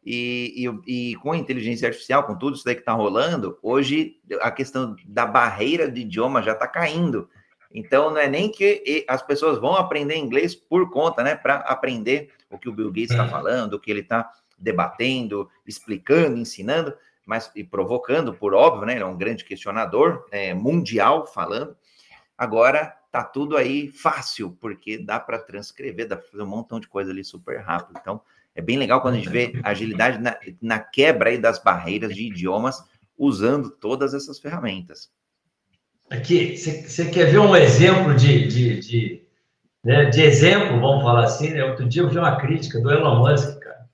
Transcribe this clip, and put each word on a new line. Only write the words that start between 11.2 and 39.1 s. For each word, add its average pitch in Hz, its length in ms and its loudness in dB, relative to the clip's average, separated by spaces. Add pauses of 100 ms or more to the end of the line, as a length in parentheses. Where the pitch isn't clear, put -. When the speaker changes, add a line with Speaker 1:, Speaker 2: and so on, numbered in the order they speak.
Speaker 1:
né, 143 120 0
pra 139 220 0
aprender 127 720 -2 (200)
o 104 80 -18
que 123 100 -12
o 117 40 -10
Bill 104 180 -6
Gates 113 260 -4
tá 110 100 0
Speaker 2:
É. - 20 -6
Speaker 1:
falando, 104 460 -4
o 101 60 -8
que - 100 -10
ele 101 120 -4
tá 113 280 -4 (280)
debatendo, 104 920 -4 (180)
explicando, 120 720 0
ensinando, 135 560 -6 (300)
mas, 110 300 -8
e 104 80 -12
provocando, 120 680 -4
por 98 220 -2
óbvio, 107 320 4
né, 120 80 -2
ele 113 80 -6
é 95 40 -6
um 92 100 -10
grande 98 280 -6
questionador, 107 840 -2
é, 98 240 -6
mundial 127 720 0
falando. 107 500 -8 (600)
Agora 123 600 2 (160)
tá 123 100 -4
tudo 147 340 -6
aí 139 320 -2
fácil, 131 720 -6
porque 107 360 -10
dá 107 240 -6
pra 113 180 -8
transcrever, 107 680 -12
dá 98 80 -6
pra 92 100 -20
fazer 101 160 -14
um 101 40 -8
montão 113 340 -10
de - 80 -20
coisa 98 220 -6
ali 95 120 -10
super - 380 -12
rápido. 87 400 -8
Então, 104 200 -10 (340)
é 85 80 -12
bem 117 160 -2
legal 127 220 2
quando 127 140 -2
a 127 40 -2
gente - 100 -6
vê 120 240 -2 (100)
agilidade 110 560 -2
na, 117 180 -4 (240)
na 113 180 -2
quebra 135 520 2
aí 120 80 -2
das 113 240 0
barreiras 95 520 -2
de 110 120 -8
idiomas, 101 560 -4 (340)
usando 123 540 0
todas 131 440 -4
essas 139 240 -12
ferramentas. 175 720 -10 (1000)
Speaker 2:
Aqui, - 460 0
cê, - 320 -8
cê - 220 -4
quer 175 160 4
ver 147 120 8
um 202 160 8
exemplo 175 600 8
de, 120 340 6
de, 113 320 2
de, 107 420 -4 (600)